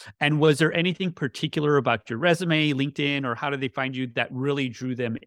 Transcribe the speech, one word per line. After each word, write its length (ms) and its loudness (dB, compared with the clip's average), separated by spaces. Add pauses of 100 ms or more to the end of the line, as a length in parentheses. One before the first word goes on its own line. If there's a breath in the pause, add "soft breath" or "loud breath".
(200 loud breath)
And 180 2
was 200 6
there 160 4
anything 380 0
particular 640 0
about 320 0
your 80 -6
resume, 560 2
LinkedIn, 500 -2
or 100 -2
how 140 -4
did 140 -4
they 60 0
find 280 -6
you 120 -4
that 220 -2
really 380 -2
drew 260 -6
them 220 -4 (100)